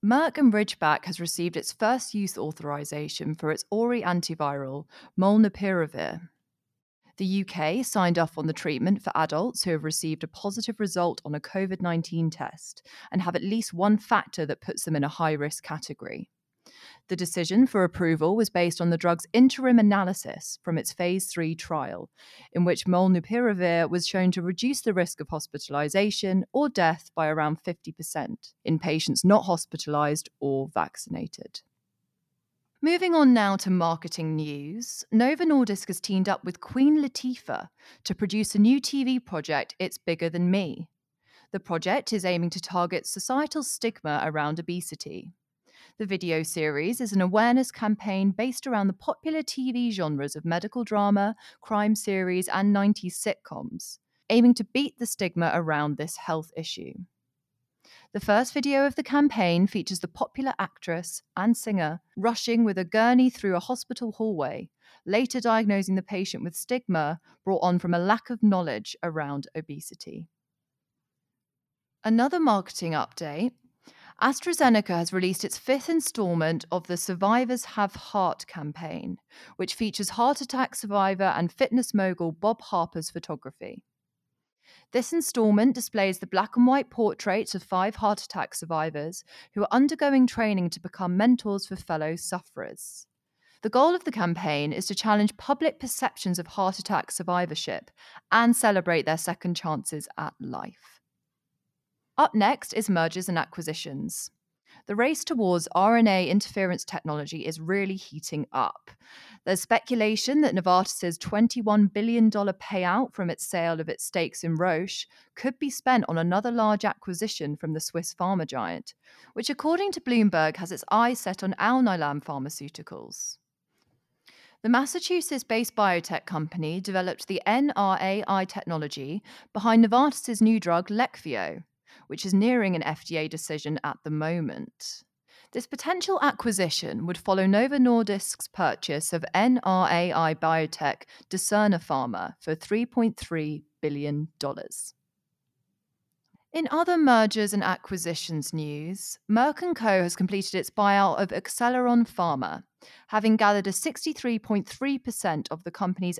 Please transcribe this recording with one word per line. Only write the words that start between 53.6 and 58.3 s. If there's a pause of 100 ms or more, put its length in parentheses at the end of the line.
aiming
to
beat
the
stigma
around
this
health
issue. (1200)
The
first